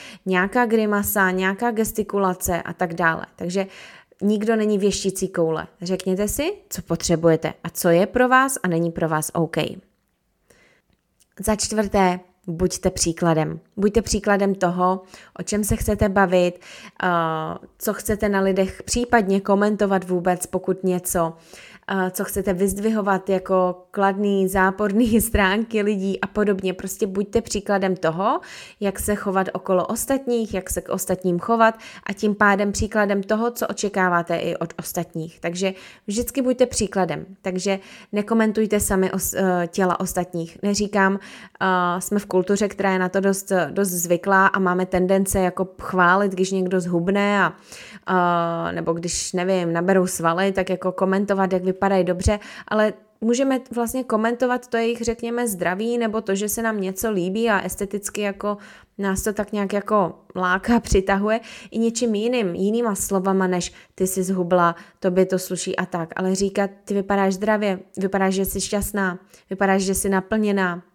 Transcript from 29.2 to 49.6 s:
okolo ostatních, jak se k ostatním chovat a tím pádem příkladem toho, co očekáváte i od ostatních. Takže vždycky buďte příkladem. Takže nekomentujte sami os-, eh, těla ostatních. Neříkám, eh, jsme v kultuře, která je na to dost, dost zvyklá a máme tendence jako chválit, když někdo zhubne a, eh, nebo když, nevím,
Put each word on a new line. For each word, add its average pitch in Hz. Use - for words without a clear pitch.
okolo 185
ostatních, 240
jak 185
se 180
k -
ostatním 180
chovat 226
a 202
tím 208
pádem 202
příkladem 202
toho, 214
co -
očekáváte 185
i 170
od -
ostatních. 165
Takže 180
vždycky 220
buďte 247
příkladem. 180
Takže 190
nekomentujte 214
sami 190
os-, -
eh, 180
těla 180
ostatních. 175
Neříkám, 202
eh, 180
jsme 202
v 202
kultuře, 196
která 196
je 185
na 180
to 196
dost, 196
dost 196
zvyklá 180
a -
máme 185
tendence 190
jako 185
chválit, 185
když 185
někdo 185
zhubne 190
a, 160
eh, 170
nebo 165
když, 170
nevím, 180